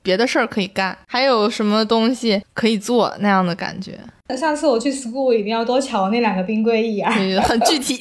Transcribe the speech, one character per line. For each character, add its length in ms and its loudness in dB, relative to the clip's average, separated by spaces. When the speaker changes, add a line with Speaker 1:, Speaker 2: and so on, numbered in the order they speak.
Speaker 1:
别 140 0
的 120 2
事 100 -2
儿 80 2
可 160 -4
以 60 -2
干， 300 -4
还 160 -2
有 260 4
什 160 -2
么 180 2
东 300 2
西 280 0
可 140 0
以 100 2
做， 420 0
那 80 0
样 180 4
的 100 -2
感 260 -8
觉。 180 -14
Speaker 2:
那 80 -6
下 200 0
次 120 -2
我 120 4
去 120 0
school， 320 -6
我 100 2
一 80 2
定 60 -6
要 180 -2
多 160 2
瞧 280 -2
那 100 0
两 160 0
个 80 -2
冰 180 -2
柜 240 2
一 120 -2
眼。 160 -2
Speaker 1:
对， 260 0
很 220 2
具 180 2
体。 220 -4